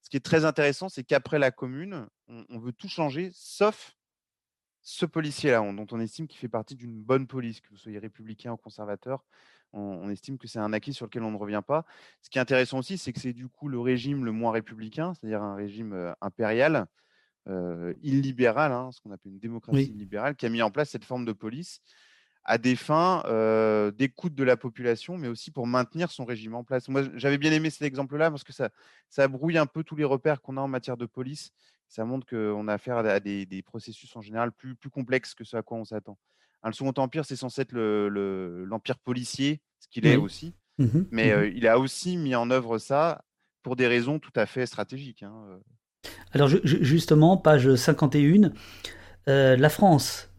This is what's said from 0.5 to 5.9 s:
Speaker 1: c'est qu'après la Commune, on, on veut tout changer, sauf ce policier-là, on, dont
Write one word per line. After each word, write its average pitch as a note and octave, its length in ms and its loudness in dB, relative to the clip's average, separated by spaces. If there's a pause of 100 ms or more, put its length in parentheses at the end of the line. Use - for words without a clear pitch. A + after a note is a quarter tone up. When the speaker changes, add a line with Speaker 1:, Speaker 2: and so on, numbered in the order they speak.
Speaker 1:
c'est D3 140 -12
qu'après D3 380 0
la C3+ 100 4
Commune, C#3 560 -10 (220)
on, A#2 220 -20
on A#2 100 -12
veut A#2+ 120 -10
tout - 160 -14
changer, E3 460 -4
sauf - 640 -2 (880)
ce - 220 -6
policier-là, D3 560 0
on, G2+ 100 -4
dont G#2 200 -10